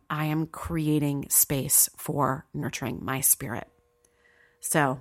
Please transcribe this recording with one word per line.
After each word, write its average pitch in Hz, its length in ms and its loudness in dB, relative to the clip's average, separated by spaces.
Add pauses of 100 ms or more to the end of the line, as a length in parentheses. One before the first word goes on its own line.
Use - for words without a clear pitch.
(100)
"I 156 160 -2
am 156 200 0
creating 151 840 0
space - 640 2
for 139 560 -2
nurturing 135 500 -6
my 131 180 -4
spirit." - 480 0 (920)
So 139 400 2